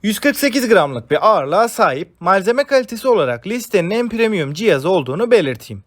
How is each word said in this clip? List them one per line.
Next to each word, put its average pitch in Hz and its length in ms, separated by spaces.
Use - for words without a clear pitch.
yüz 208 160
kırk 285 180
sekiz 254 320
gramlık 147 420
bir 151 160
ağırlığa 190 400
sahip. 165 520
Malzeme 196 440
kalitesi 254 440
olarak 143 400
listenin 208 420
en 233 200
premium 214 440
cihazı 160 360
olduğunu 185 420
belirteyim. 131 560